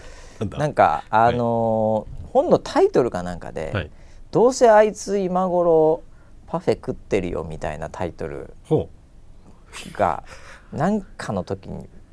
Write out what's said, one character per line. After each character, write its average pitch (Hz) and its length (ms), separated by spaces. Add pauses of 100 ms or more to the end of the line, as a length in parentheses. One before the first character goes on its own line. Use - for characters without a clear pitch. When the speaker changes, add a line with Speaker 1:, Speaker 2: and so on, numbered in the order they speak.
(160)
Speaker 1:
<laughs> - 240
な 113 60
ん 98 40
だ？ - 80
Speaker 2:
な 147 100
ん 127 60
か、 80 360
あ 113 220
の 120 60
ー、 113 600
Speaker 1:
は - 60
い。 - 260
Speaker 2:
本 294 180
の 202 100
タ - 220
イ 392 80
ト 165 140
ル 117 80
か 90 100
な 87 140
ん 82 40
か - 120
で、 78 220
Speaker 1:
は 98 80
い。 73 100 (400)
Speaker 2:
「ど 208 160
う 262 60
せ 254 160
あ 214 140
い 214 100
つ 196 260
今 185 300
頃 165 520 (460)
パ - 120
フ - 120
ェ 110 40
食 - 180
っ - 20
て - 240
る 90 100
よ」 82 180
み 76 120
た 78 140
い 76 60
な 76 100
タ 90 160
イ 82 80
ト 90 140
ル 71 260 (160)
Speaker 1:
ほ 139 200 (1040)
う。 - 40
Speaker 2:
が、 85 260 (480)
な 151 180
ん 208 120
か - 320
の 92 100
時 98 260
に、 80 200 (240)